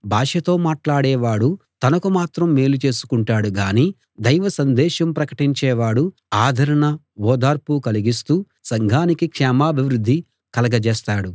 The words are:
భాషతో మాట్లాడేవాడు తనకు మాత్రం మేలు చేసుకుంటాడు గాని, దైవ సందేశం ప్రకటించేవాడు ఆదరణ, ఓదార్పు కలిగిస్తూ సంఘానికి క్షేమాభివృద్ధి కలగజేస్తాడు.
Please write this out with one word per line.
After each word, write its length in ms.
భాషతో 520
మాట్లాడేవాడు 1000
తనకు 260
మాత్రం 440
మేలు 320
చేసుకుంటాడు 600
గాని, 460
దైవ 260
సందేశం 640
ప్రకటించేవాడు 1000
ఆదరణ, 640
ఓదార్పు 680
కలిగిస్తూ 600
సంఘానికి 640
క్షేమాభివృద్ధి 960
కలగజేస్తాడు. 800